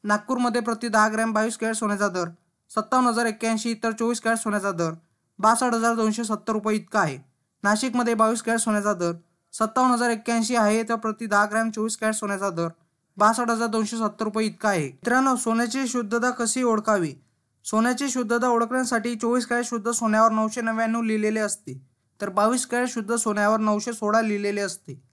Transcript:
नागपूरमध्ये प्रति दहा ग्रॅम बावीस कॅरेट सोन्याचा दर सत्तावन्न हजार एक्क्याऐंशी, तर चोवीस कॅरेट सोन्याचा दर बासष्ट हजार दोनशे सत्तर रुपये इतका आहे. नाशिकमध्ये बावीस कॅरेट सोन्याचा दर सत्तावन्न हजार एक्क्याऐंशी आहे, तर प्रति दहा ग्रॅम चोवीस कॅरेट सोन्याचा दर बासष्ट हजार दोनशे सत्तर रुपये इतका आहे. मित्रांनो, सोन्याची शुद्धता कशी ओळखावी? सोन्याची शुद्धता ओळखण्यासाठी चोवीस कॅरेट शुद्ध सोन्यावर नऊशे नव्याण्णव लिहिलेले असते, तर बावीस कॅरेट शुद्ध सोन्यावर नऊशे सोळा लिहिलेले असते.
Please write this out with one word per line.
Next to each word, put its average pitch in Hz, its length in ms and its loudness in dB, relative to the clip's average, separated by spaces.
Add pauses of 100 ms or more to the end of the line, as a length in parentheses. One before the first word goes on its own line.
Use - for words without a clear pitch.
नागपूरमध्ये 240 560 0
प्रति 226 280 -4
दहा 214 200 4
ग्रॅम 220 240 -2
बावीस 220 240 0
कॅरेट 226 200 -4
सोन्याचा 208 320 0
दर 175 200 -2 (420)
सत्तावन्न 247 380 2
हजार 233 180 2
एक्क्याऐंशी, 226 480 -2
तर 226 180 -2
चोवीस 226 280 -2
कॅरेट 226 180 0
सोन्याचा 202 320 -2
दर 170 200 -2 (480)
बासष्ट 233 360 4
हजार 233 200 2
दोनशे 220 300 0
सत्तर 214 280 -4
रुपये 214 240 0
इतका 208 240 -2
आहे. 147 180 0 (440)
नाशिकमध्ये 233 520 0
बावीस 220 280 2
कॅरेट 226 180 0
सोन्याचा 208 320 0
दर 175 200 -2 (400)
सत्तावन्न 247 420 2
हजार 240 160 0
एक्क्याऐंशी 233 460 -2
आहे, 220 260 4
तर 226 120 -2
प्रति 220 320 -6
दहा 208 200 2
ग्रॅम 220 240 -2
चोवीस 220 260 -4
कॅरेट 220 180 -2
सोन्याचा 202 360 -4
दर 165 180 -4 (480)
बासष्ट 226 340 4
हजार 233 180 0
दोनशे 220 280 -2
सत्तर 220 280 -4
रुपये 220 220 -2
इतका 214 220 -2
आहे. 170 180 0
मित्रांनो, 254 500 0
सोन्याची 240 520 0
शुद्धता 233 420 -2
कशी 247 320 -2
ओळखावी? 214 500 2 (520)
सोन्याची 247 440 0
शुद्धता 240 400 0
ओळखण्यासाठी 240 680 0
चोवीस 233 320 0
कॅरेट 240 180 -2
शुद्ध 233 260 -4
सोन्यावर 226 400 4
नऊशे 220 300 -2
नव्याण्णव 226 420 -2
लिहिलेले 214 380 0
असते, 202 400 -6 (400)
तर 202 80 -4
बावीस 220 380 2
कॅरेट 247 220 -2
शुद्ध 226 260 -4
सोन्यावर 214 460 2
नऊशे 214 320 0
सोळा 220 280 2
लिहिलेले 208 400 -2
असते. 180 420 -8 (100)